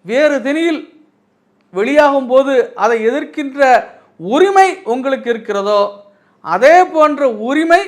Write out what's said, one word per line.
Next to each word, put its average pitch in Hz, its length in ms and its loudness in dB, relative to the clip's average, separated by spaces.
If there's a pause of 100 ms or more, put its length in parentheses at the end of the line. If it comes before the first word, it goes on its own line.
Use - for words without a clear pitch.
வேறு 269 400 -2
திணியில் 302 640 -6 (680)
வெளியாகும் 277 560 0
போது 262 480 0
அதை 220 320 -2
எதிர்க்கின்ற 269 760 0 (340)
உரிமை 370 680 2
உங்களுக்கு 247 460 -4
இருக்கிறதோ, 202 720 -2 (380)
அதே 277 440 4
போன்ற 302 440 0
உரிமை 302 580 0